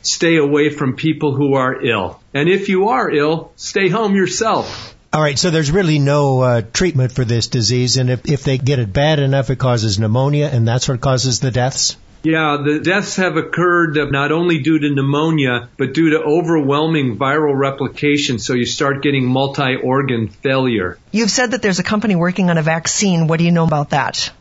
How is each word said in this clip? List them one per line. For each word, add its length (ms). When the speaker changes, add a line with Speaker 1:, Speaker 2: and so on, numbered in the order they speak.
Speaker 1:
stay 340
away 320
from 260
people 400
who 200
are 280
ill. 380
And 140
if 220
you 200
are 220
ill, 460
stay 320
home 260
yourself. 800
Speaker 2:
All 100
right, 160
so 120
there's 220
really 280
no, 420
uh, 200
treatment 400
for 140
this 220
disease, 500
and 120
if, 200
if 140
they 140
get 220
it 140
bad 260
enough, 300
it 80
causes 420
pneumonia, 540
and 140
that's 200
what 140
causes 380
the 120
deaths? 460
Speaker 1:
Yeah, 400
the 180
deaths 360
have 220
occurred, 600
uh, 60
not 300
only 260
due 180
to 160
pneumonia, 840
but 160
due 160
to 100
overwhelming 1000
viral 400
replication, 840
so 140
you 120
start 360
getting 240
multi-organ 1000
failure. 680
Speaker 3:
You've 200
said 200
that 100
there's 180
a 40
company 340
working 320
on 80
a 40
vaccine. 680
What 120
do 60
you 80
know 100
about 280
that? 500